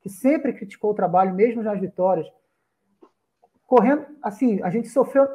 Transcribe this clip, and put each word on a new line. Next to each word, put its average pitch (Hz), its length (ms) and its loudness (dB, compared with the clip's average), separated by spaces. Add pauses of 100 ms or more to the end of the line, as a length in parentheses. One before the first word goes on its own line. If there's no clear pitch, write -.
que - 80 -16
sempre 269 440 -2
criticou - 380 -8
o 208 40 -2
trabalho, 185 400 2
mesmo 226 280 0
nas 208 180 -4
vitórias, 180 500 -2 (1400)
correndo, 262 400 2 (160)
assim, 214 400 -2
a 180 80 -4
gente 226 180 -6
sofreu 277 460 2